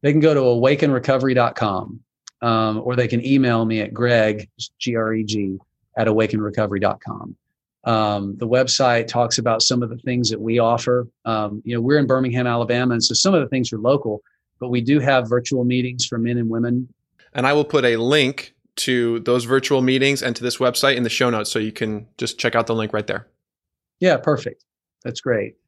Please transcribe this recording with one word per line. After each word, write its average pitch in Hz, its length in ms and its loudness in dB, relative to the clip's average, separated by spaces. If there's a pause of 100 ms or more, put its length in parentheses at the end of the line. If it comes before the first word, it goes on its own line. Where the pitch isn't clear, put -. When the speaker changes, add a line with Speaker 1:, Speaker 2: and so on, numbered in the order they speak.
Speaker 1:
They 147 100 2
can 156 80 4
go 156 140 4
to 139 60 2
awaken 131 500 4
recovery 131 440 2
dot 120 220 2
com, 101 440 -4 (420)
um, 113 420 0
or 123 120 -2
they 123 120 2
can 117 160 0
email 123 400 4
me 110 160 0
at 104 120 -4
Greg, 110 560 2 (300)
G 120 180 -4
R 110 160 -2
E 110 120 -2
G, 101 340 -4 (400)
at 110 100 2
awaken 110 320 2
recovery 104 400 -2
dot 101 240 -2
com. 101 320 -12 (480)
Um, 104 540 -2
the 117 100 -6
website 123 600 2
talks 120 280 0
about 113 240 0
some 123 220 0
of 113 80 -6
the 120 80 -12
things 123 320 -2
that 110 100 -6
we 113 180 0
offer. 120 480 0 (200)
Um, 107 400 -4
you 120 80 -4
know, 117 80 -2
we're 143 160 4
in 143 80 2
Birmingham, 127 400 0
Alabama, 120 480 0
and 110 100 0
so - 80 0
some 196 220 2
of 156 80 4
the 123 60 -4
things 127 220 -2
are 110 80 -6
local, 117 440 0 (380)
but 127 100 -8
we 123 100 0
do 139 200 2
have 127 280 2
virtual 123 360 0
meetings 123 420 -2
for 123 100 -6
men 120 220 0
and 117 100 -2
women. 120 400 -2 (460)
Speaker 2:
And 123 120 0
I 143 60 4
will 147 120 2
put 147 200 2
a 117 120 4
link 131 580 0 (220)
to 117 440 0
those 120 240 0
virtual 131 380 2
meetings 131 400 2
and 123 140 -4
to - 60 -10
this 123 140 -4
website 131 400 0
in 123 60 -2
the 117 80 -2
show 127 180 0
notes, 107 220 -2
so - 80 -4
you 110 140 -4
can 107 340 -6 (100)
just - 220 -8
check - 160 -2
out 113 140 0
the 120 60 0
link 110 200 -4
right 107 120 -2
there. - 220 -8 (720)
Speaker 1:
Yeah, 180 160 4
perfect. - 480 -2 (400)
That's 120 160 -10
great. 113 360 -2 (120)